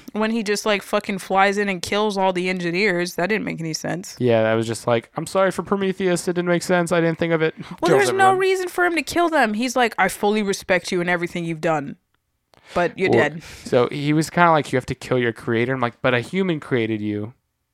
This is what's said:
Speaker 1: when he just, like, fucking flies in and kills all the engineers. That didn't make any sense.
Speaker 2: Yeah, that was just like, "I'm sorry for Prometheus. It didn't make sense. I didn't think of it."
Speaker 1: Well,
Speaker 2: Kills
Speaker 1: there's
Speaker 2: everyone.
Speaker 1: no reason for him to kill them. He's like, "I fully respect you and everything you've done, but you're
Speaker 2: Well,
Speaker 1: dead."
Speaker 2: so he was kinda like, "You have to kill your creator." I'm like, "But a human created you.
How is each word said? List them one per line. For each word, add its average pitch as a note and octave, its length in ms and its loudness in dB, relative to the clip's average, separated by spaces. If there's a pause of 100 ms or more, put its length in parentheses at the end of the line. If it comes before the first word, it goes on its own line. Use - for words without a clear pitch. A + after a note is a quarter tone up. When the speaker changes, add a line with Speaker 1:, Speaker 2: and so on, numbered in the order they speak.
(120)
Speaker 1:
when A3 200 -2
he A3+ 120 -2
just, G3+ 220 -2
like, G3+ 180 2
fucking G3+ 360 -2
flies G3 380 2
in G#3 120 0
and F3 120 -4
kills G3+ 360 -2
all F#3+ 160 2
the F3+ 160 -2
engineers. F3 680 -2
That F3+ 120 0
didn't G#3 180 -2
make D#3+ 160 -6
any D#3+ 120 -6
sense. - 460 -8
Speaker 2:
Yeah, A#2 240 4
that A2 100 2
was A2+ 140 0
just A2+ 180 -6
like, A#2 320 0
"I'm D#3+ 80 -6
sorry F#3+ 260 2
for F#3 120 -4
Prometheus. F#3+ 640 0
It F3+ 60 0
didn't F3 160 -2
make E3+ 140 2
sense. F3 280 0
I E3+ 100 2
didn't E3 160 0
think E3 160 0
of D#3+ 80 2
it." D#3+ 160 0
Speaker 1:
Well, - 80 -14
Speaker 2:
Kills D#4+ 260 -2
Speaker 1:
there's G4 180 6
Speaker 2:
everyone. F#4+ 260 4
Speaker 1:
no F#4 40 0
reason F#4+ 300 0
for F4+ 160 0
him E4+ 100 0
to D#4 60 0
kill E4+ 260 0
them. C4 260 2
He's A#3+ 220 -4
like, B3 220 2
"I F#3+ 100 4
fully G#3+ 360 0
respect F#3 500 -2
you F3 80 0
and F3 80 -2
everything F3 340 -4
you've E3 180 -6
done, D#3 360 -2 (760)
but F3 240 -2
you're F3+ 120 0
Speaker 2:
Well, A#2 100 4 (120)
Speaker 1:
dead." D#3+ 120 -12 (220)
Speaker 2:
so B2 260 2
he D3 220 -2
was D#3 160 2
kinda F3 220 4
like, D3+ 200 2
"You C3 60 0
have B2 80 -4
to C3+ 100 -6
kill - 240 -2
your A#2+ 140 0
creator." A#2+ 400 -2
I'm C3 80 -6
like, A#2+ 200 -4
"But B2+ 120 2
a A#2+ 80 0
human F3 400 -2
created A2 400 -2
you. G#2 320 -4 (400)